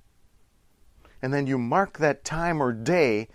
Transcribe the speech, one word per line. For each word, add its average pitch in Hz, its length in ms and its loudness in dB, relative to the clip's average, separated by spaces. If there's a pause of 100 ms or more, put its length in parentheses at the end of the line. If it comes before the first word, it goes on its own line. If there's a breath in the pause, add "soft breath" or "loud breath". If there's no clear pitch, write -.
(1200 soft breath)
And 131 120 -4
then 143 120 0
you 131 140 0
mark 156 380 0
that 147 260 0
time 165 360 -2
or 127 120 2
day 113 640 0